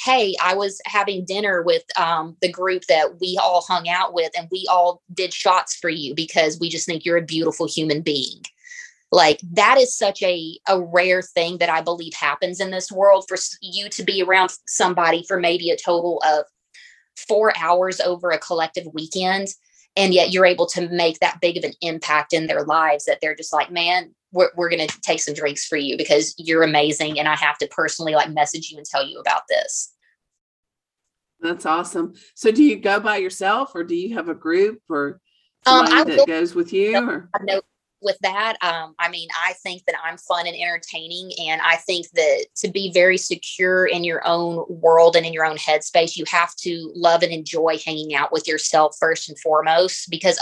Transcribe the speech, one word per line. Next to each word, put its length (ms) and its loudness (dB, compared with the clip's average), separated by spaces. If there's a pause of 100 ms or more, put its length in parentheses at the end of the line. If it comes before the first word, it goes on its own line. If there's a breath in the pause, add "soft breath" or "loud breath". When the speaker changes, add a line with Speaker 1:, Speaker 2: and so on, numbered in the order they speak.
Speaker 1:
"Hey, 380 2
I 140 2
was 320 -4
having 380 -2
dinner 380 -2
with, 220 2 (140)
um, 420 -2
the 100 0
group 380 -4
that 320 2
we 200 -4
all 200 2
hung 280 -2
out 260 -2
with, 220 -2
and 140 -6
we 200 -8
all 320 2 (100)
did 220 -4
shots 420 0
for 140 -6
you 240 -6
because 440 0
we 120 -4
just 160 -6
think 180 -6
you're 140 2
a 40 0
beautiful 440 -2
human 340 -2
being." 420 -4 (720 loud breath)
Like, 280 6 (120)
that 260 6
is 180 2
such 260 -2
a, 440 -4
a 140 2
rare 420 2
thing 360 -2
that 100 2
I 140 0
believe 320 -6
happens 460 -4
in 120 -4
this 180 -8
world, 380 6
for 60 -6
s-, 260 -8
you 300 -12
to 120 -10
be 200 -2
around 280 4 (160)
somebody 600 2
for 100 -2
maybe 320 0
a 60 0
total 500 -2
of 200 2 (840 loud breath)
four 300 4
hours 420 0
over 300 -2
a 80 0
collective 540 -6
weekend. 560 -4 (480 soft breath)
And 160 4
yet 200 4
you're 140 6
able 200 4
to 220 -4
make 320 -2
that 200 0
big 160 0
of 60 -6
an 180 -6
impact 520 -2
in 160 0
their 160 -2
lives 400 2
that 180 0
they're 140 -4
just 160 -10
like, 180 -2
"Man, 420 -2 (200)
we're, 240 2
we're 120 -2
gonna 200 -2 (140)
take 180 -2
some 140 -6
drinks 300 -4
for 120 -4
you 200 -4
because 400 2
you're 280 2
amazing. 560 0
And 80 -2
I 80 2
have 220 0
to 100 -4
personally, 480 -4
like, 140 2
message 400 -2
you 80 -20
and 60 -18
tell 220 -4
you 140 -14
about 280 -2
this." 440 -4 (1500)
Speaker 2:
That's 260 -6
awesome. 480 -2 (200 soft breath)
So 160 2
do 120 6
you 180 6
go 200 2
by 180 0
yourself, 560 -2
or 100 -6
do 100 -4
you 220 -4
have 120 -6
a 60 -6
group 540 0
or 320 -4 (460)
Speaker 1:
Um, 200 8
Speaker 2:
somebody 120 4
Speaker 1:
I 40 6
Speaker 2:
that 140 0
Speaker 1:
will 100 8
Speaker 2:
goes 280 -2
with 180 -2
you, 360 2
or? 260 -8
Speaker 1:
I 100 -4
know 160 0 (420)
with 180 -2
that, 400 -2
um, 380 -4
I 100 0
mean, 200 -10 (140)
I 120 -4
think 320 -12
that 80 0 (100)
I'm 140 -8
fun 280 -4
and 80 -6
entertaining, 800 -10 (140)
and 160 -4
I 140 2
think 340 -6
that 360 0 (100)
to 120 -6
be 240 -6
very 240 4
secure 720 -2
in 180 -2
your 220 -4
own 420 -2
world 480 6
and 80 4
in 80 -8
your 140 0
own 100 -4
headspace, 600 0
you 120 -8
have 280 0
to 380 -8
love 280 4
and 100 2
enjoy 500 -2
hanging 320 -6
out 160 0
with 160 -2
yourself 540 2
first 300 -2
and 80 -18
foremost, 720 0
because 320 0